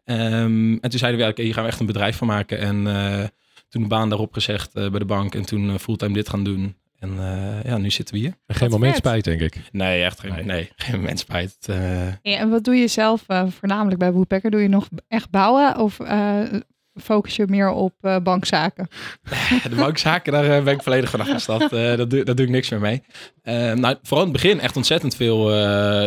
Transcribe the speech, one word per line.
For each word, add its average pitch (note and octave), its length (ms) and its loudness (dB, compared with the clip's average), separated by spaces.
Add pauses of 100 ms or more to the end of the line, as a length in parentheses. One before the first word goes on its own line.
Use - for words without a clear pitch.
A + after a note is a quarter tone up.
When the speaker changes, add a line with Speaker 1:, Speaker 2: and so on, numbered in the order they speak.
Speaker 1:
Ehm, A2+ 680 2
en A2+ 160 -2
toen A#2+ 100 -2
zeiden A#2+ 260 2
we, - 60 2
"Oké, A#2 100 -6
hier A2+ 120 -2
gaan A2+ 100 -2
we A2+ 60 -2
echt - 100 -4
een A#2 60 -2
bedrijf G2+ 320 -2
van A#2+ 100 -2
maken." G#2 320 -2
En, G2+ 280 -2
eh, G2+ 360 -2 (460)
toen A#2 120 -4
de G#2+ 60 -2
baan A2 220 0
daarop G#2+ 240 -2
gezegd, - 420 -4
eh, G2+ 140 -4
bij G2+ 100 -2
de G2+ 60 -4
bank. G2+ 300 -2
En G2+ 100 -6
toen, G2+ 240 -2
eh, G2 80 -2
fulltime G#2 360 -4
dit G#2 160 -2
gaan G2+ 140 -2
doen. G2 320 -4 (240)
En, G2 100 -8 (100)
eh, G2 520 -6
ja, A#2 60 -2
nu G2 120 0
zitten - 260 -6
we G#2 60 -2
hier. E3 240 -6
Speaker 2:
En - 100 -6
geen B2 140 2
Speaker 3:
Wat G#2+ 100 2
Speaker 2:
moment C3 160 4
Speaker 3:
vet. C4 100 0
Speaker 2:
spijt, A2+ 180 2
denk E2 180 0
ik. D#2+ 200 -4 (100)
Speaker 1:
Nee, F#2 320 0
echt - 160 -2
geen, G2 140 -10
Speaker 2:
Nee. E2 100 -6
Speaker 1:
nee, F2+ 320 -4
geen - 200 -6
moment F#2+ 240 -4
spijt. F2+ 360 -6 (100)
Eh, F#2 420 -2
Speaker 3:
Ja, G3 300 -4
en A3 120 0
wat A3 140 2
doe B3 120 2
je B3 120 4
zelf, A3 400 0
eh, F#3 160 0 (160)
voornamelijk G3+ 400 0
bij F3+ 120 2
Woodpecker? F#3+ 400 2
Doe G#3 100 2
je G3+ 80 4
nog G3 180 2 (200)
echt A3 220 -4
bouwen B3 480 4
of, G#3+ 220 0
eh, G#3 420 0 (600)
focus G#3 340 0
je G#3 120 2
meer G3 220 4
op, F#3 320 0
eh, F#3+ 180 2
bankzaken? F3+ 680 0 (360)
Speaker 1:
<laughs> - 460 0
De A#2+ 60 -4
bankzaken, D#3 580 0
daar, D3 240 4
eh, C#3+ 60 2
ben C#3 100 4
ik C#3 100 -4
volledig B2+ 260 2
van A2+ 100 -2
afgestapt. A2+ 540 0
Eh, A#2+ 220 2
dat A#2+ 140 0
doe, C3+ 140 2
daar B2 120 0
doe C3 100 2
ik B2 60 0
niks B2+ 180 0
meer A2 100 -2
mee. G#2+ 240 0 (380)
Eh, A#2+ 320 -2
nou, B2+ 280 2
vooral D#3 240 2
in F3 80 -2
het B2+ 80 0
begin F#3 180 4
echt B2 160 -4
ontzettend C#3+ 400 0
veel, A2 360 2
eh, G#2+ 40 2 (500)